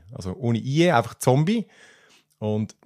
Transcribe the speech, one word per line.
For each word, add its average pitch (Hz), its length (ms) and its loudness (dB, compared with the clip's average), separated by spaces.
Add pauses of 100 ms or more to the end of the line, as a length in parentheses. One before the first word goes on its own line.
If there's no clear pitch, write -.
(120)
Also 92 240 -10
ohne 117 220 -2
I, 156 340 2
einfach 117 260 0
Zombie. 156 480 2 (760)
Und 107 460 -4